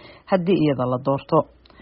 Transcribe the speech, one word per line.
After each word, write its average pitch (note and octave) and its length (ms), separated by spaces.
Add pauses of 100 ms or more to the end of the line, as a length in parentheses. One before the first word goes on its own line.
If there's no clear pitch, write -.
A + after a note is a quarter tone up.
(220)
haddii F3+ 360
iyada C#3 280
la B2+ 120
doorto. C3+ 400 (440)